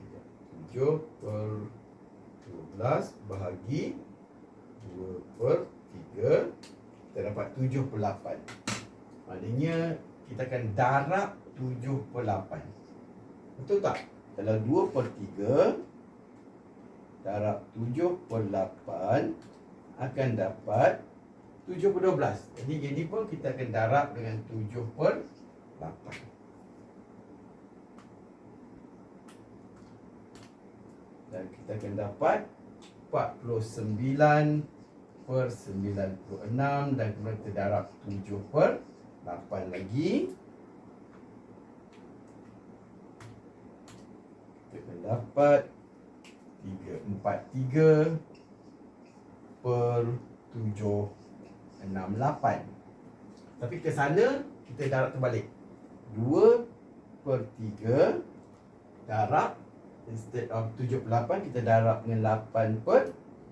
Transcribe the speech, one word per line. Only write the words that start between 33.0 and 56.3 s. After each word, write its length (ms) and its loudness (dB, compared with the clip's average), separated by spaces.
empat 320 0
puluh 240 -2
sembilan 840 4
per 240 2
sembilan 560 -4
puluh 240 -10
enam 480 2
dan 160 -2
kemudian 320 -6
kita 80 -6
darab 320 0
tujuh 480 -6
per 320 4
lapan 400 -8
lagi. 640 -2
Kita 80 -16
akan 240 -14
dapat 560 6
tiga 280 -10
empat 320 -2
tiga 400 6
per 400 2
tujuh 640 -2
enam 380 -6
lapan. 480 0
Tapi 180 -4
ke 140 -2
sana 480 4
kita 260 -6
darab 220 2
terbalik. 320 0
Dua 480 6